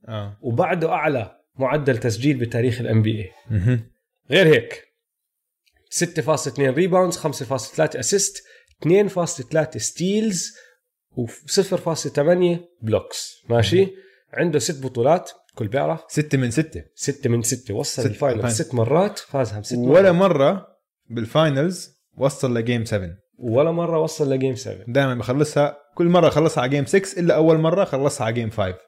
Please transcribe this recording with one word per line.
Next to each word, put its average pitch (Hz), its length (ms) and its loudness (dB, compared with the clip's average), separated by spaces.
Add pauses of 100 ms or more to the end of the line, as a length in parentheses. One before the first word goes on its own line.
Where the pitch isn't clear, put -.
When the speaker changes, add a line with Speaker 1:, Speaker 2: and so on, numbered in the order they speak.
Speaker 1:
آه. 104 340 -10
Speaker 2:
وبعده 160 500 0
أعلى 151 460 -2 (180)
معدل 131 420 0
تسجيل 123 400 0
بتاريخ 117 420 -2
ال 117 80 -4
إن 113 140 4
بي 110 100 2
إيه. 110 200 -6 (180)
Speaker 1:
مهم. 113 420 0 (400)
Speaker 2:
غير 175 160 6
هيك، - 360 2 (1040)
ستة 170 320 -4
فاصلة 143 320 -2
اثنين 139 160 2
ريباوندز، 180 480 0
خمسة 143 280 -4
فاصلة 131 300 -6
ثلاثة 151 240 -2
أسيست، - 440 -2 (380)
اثنين 196 260 4
فاصلة 170 400 -4
ثلاثة 151 320 -2
ستيلز، 196 720 -2 (640)
وصفر 151 600 -2
فاصلة 156 340 -4
ثمانية 170 580 0 (120)
بلوكس. - 680 -4
ماشي؟ 117 320 4
Speaker 1:
مهم. 190 100 2 (420)
Speaker 2:
عنده 151 260 0
ست 135 240 -6
بطولات، 131 480 0 (240)
كل 107 120 -6
بيعرف. 151 400 -2
Speaker 1:
ستة 147 300 -2
من 123 140 0
ستة. 156 320 -4 (120)
Speaker 2:
ستة - 340 -6
من 117 120 0
ستة. 117 320 -4
وصل 135 280 -6
Speaker 1:
ست-، 113 40 -2
Speaker 2:
الفاينل 117 360 -2
Speaker 1:
فاينل. 117 140 -2
Speaker 2:
ست 156 200 -6
مرات، 156 440 0
فازها 110 400 -4
بست 104 180 -10
Speaker 1:
ولا 160 340 6
Speaker 2:
مرات. 180 200 4
Speaker 1:
مرة 160 360 2 (420)
بالفاينلز 143 880 -2 (200)
وصل 131 400 0
لجيم 117 280 0
سفن. 95 320 -6 (200)
Speaker 2:
ولا 123 340 0
مرة 170 280 -2
وصل 156 340 -2
لجيم 131 220 -2
سفن. 107 380 -12
Speaker 1:
دايمًا 135 220 0
بخلصها، 143 640 0 (180)
كل 170 100 2
مرة 170 240 6
خلصها 151 320 2
على 127 100 -2
جيم 143 140 -2
سكس، 196 320 0
إلا 170 180 2
أول 160 220 6
مرة 165 260 2
خلصها 135 420 -2
على 113 80 -2
جيم 117 160 -2
فايف. 92 260 -4 (120)